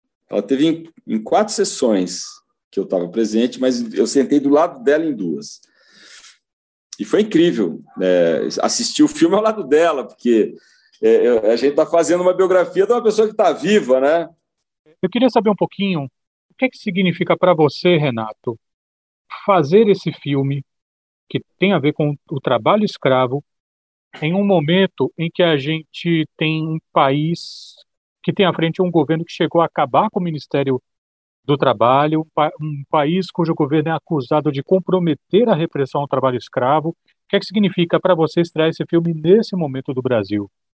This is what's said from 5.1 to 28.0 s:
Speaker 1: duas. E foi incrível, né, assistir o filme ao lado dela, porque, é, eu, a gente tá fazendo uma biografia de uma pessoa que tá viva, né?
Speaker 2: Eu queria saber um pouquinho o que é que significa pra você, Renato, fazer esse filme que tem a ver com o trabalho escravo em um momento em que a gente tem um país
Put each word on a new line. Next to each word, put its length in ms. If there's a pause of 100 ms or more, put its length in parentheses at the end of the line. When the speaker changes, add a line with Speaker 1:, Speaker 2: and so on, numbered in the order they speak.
Speaker 1:
duas. 460 (1400)
E 60
foi 180
incrível, 600 (160)
né, 480 (160)
assistir 400
o 60
filme 260
ao 80
lado 220
dela, 420
porque, 480 (480)
é, 260
eu, 220
a 60
gente 180
tá 100
fazendo 380
uma 100
biografia 540
de 60
uma 100
pessoa 260
que 60
tá 180
viva, 480
né? 280 (760)
Speaker 2:
Eu 80
queria 200
saber 200
um 60
pouquinho 480
o 520
que 100
é 20
que 100
significa 580
pra 180
você, 420
Renato, 600 (880)
fazer 440
esse 240
filme 520 (640)
que 120 (180)
tem 140
a 80
ver 120
com 220 (160)
o 100
trabalho 440
escravo 580 (800)
em 140
um 100
momento 760
em 140
que 100
a 140
gente 720 (100)
tem 320
um 100 (140)
país 840 (480)